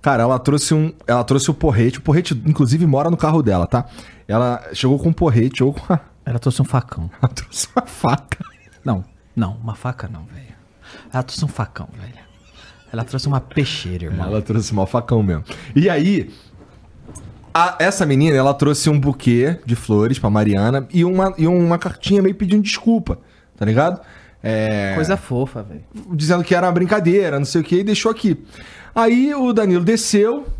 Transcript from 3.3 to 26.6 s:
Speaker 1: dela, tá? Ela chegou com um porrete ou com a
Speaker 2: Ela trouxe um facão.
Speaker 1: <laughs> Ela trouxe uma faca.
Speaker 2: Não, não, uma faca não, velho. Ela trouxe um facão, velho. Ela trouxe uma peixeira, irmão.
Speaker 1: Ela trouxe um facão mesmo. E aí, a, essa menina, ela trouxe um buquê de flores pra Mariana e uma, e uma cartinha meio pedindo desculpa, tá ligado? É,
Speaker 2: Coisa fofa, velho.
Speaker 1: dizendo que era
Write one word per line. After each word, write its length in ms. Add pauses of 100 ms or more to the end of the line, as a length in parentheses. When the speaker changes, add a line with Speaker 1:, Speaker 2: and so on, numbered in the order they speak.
Speaker 1:
dela, 240
tá? 200 (420)
Ela 360 (100)
chegou 260
com 100
um 40
porrete 500
ou 100
com 200
a 60 (240)
Speaker 2:
Ela 140
trouxe 240
um 40
facão. 480
Speaker 1:
<laughs> 60
Ela 140
trouxe 420
uma 120
faca. 580 (380)
Speaker 2:
Não, 200 (320)
não, 280
uma 100
faca 340
não, 180
velho. 280 (580)
Ela 120
trouxe 200
um 40
facão, 420 (100)
velho. 140 (800)
Ela 100
trouxe 240
uma 140
peixeira, 640
irmão. 220
Speaker 1:
Ela 160
trouxe 340
um 80
facão 380
mesmo. 200 (320)
E 140
aí, 400 (1200)
a, 280
essa 260
menina, 320
ela 160
trouxe 380
um 80
buquê 680
de 100
flores 440
pra 100
Mariana 640
e 100
uma, 320
e 120
uma 320
cartinha 420
meio 140
pedindo 260
desculpa, 560 (400)
tá 80
ligado? 340 (440)
É, 500
Speaker 2:
Coisa 240
fofa, 460
velho. 200 (280)
Speaker 1:
dizendo 320
que 100
era 140